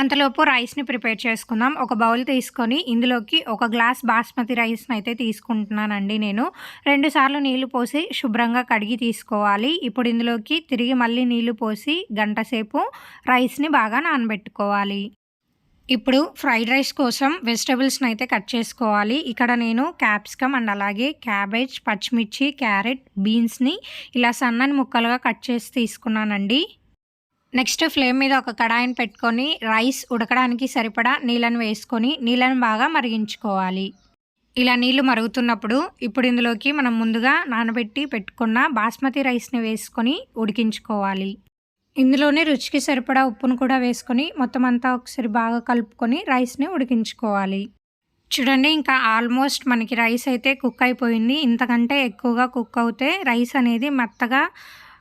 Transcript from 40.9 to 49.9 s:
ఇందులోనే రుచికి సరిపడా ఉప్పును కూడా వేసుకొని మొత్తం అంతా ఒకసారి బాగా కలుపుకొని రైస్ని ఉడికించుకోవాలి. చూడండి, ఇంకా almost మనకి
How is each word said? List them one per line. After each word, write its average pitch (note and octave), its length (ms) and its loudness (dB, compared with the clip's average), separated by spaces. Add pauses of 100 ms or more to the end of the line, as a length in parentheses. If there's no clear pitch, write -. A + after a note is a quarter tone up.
ఇందులోనే C#4+ 460 4
రుచికి C#4 380 0
సరిపడా C4 440 2
ఉప్పును B3+ 320 -2
కూడా C4 220 2
వేసుకొని B3 420 -2 (140)
మొత్తం B3 300 0
అంతా A#3+ 280 0
ఒకసారి A#3+ 400 -6
బాగా A#3 220 0 (100)
కలుపుకొని A#3+ 500 0 (120)
రైస్ని B3+ 420 0
ఉడికించుకోవాలి. G#3 880 -2 (720)
చూడండి, C4+ 460 4
ఇంకా C4 160 2 (180)
almost B3 580 0
మనకి A3+ 300 0